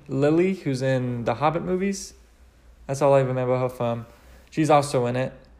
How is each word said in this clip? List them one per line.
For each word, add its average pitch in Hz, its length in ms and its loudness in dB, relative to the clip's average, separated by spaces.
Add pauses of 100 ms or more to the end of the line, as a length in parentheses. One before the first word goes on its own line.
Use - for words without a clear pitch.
Lilly, 156 480 2
who's 135 280 -4
in 127 420 -2
the 120 100 -2
Hobbit 156 280 -2
movies. 185 520 -4 (720)
That's 135 140 -4
all 143 140 6
I 135 60 6
remember 127 380 0
her 127 100 -2
from. 117 380 -6 (440)
She's 156 180 0
also 139 380 2
in 123 100 -2
it. 131 160 -4 (280)